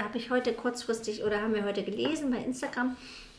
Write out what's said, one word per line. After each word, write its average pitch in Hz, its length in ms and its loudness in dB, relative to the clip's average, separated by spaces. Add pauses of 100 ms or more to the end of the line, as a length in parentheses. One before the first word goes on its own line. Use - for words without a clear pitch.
habe 214 140 -4
ich - 120 -4
heute 247 240 4
kurzfristig 226 720 -2
oder 208 180 2
haben 220 140 2
wir 202 80 2
heute 202 200 0
gelesen 262 480 0
bei 240 60 2
Instagram, 254 580 0 (440)